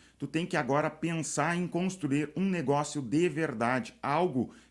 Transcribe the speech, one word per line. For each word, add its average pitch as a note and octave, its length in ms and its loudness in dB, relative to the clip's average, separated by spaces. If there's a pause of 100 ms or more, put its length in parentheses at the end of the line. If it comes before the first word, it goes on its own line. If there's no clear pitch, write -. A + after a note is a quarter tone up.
(180)
Tu - 80 -6
tem D#3+ 180 -2
que F3 140 -2
agora D3 320 2
pensar D#3 640 -2
em F3+ 120 -2
construir E3 680 0
um F#3+ 140 2
negócio D3 500 0
de D3 300 2
verdade, B2+ 720 0
algo C#3 500 0 (200)